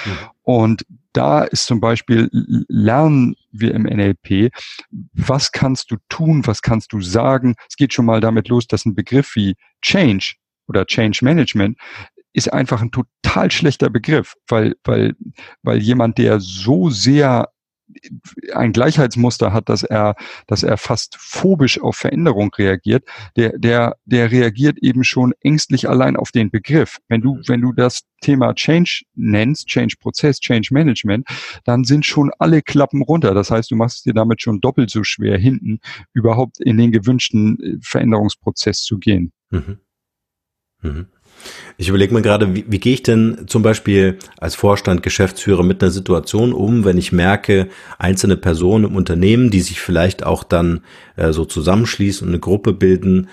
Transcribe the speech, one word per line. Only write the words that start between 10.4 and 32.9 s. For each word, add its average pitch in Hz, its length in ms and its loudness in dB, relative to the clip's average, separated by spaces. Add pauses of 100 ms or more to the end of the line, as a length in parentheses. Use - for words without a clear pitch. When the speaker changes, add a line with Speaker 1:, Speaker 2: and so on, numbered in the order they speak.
Speaker 2:
oder 98 180 0
Change 107 380 -2
Management 123 540 0 (540)
ist - 200 -2
einfach 131 300 -2
ein 117 100 -4
total - 600 -2
schlechter 135 380 0
Begriff, 127 460 -2 (120)
weil, 110 360 0
weil, 110 320 0 (460)
weil 113 180 0
jemand, 113 380 0
der 110 220 2
so 101 500 -2
sehr 127 600 2 (1040)
ein 120 200 -2
Gleichheitsmuster 120 800 0
hat, 113 160 -2
dass 104 140 -2
er, 104 320 0 (320)
dass - 160 -2
er - 120 0
fast - 440 -6
phobisch 165 600 0
auf 117 160 -4
Veränderung 104 600 -2
reagiert, 101 500 0 (300)
der, 117 220 0
der, 117 380 0 (100)
der 117 260 2
reagiert 123 480 2
eben 127 240 2
schon 123 380 0
ängstlich 151 460 0
allein 131 300 0
auf - 140 -6
den 110 180 0
Begriff. 139 480 -2 (100)
Wenn 113 140 0
du, 131 140 0
Speaker 1:
Mhm. 127 100 -12
Speaker 2:
wenn 120 160 0
du 123 120 0
das 123 280 -2 (200)
Thema 127 340 2
Change - 480 0 (100)
nennst, 117 540 0
Change-Prozess, - 720 -2
Change-Management, 120 880 0 (360)
dann 120 200 2
sind 139 240 2
schon 143 320 0
alle 160 240 4
Klappen 139 400 0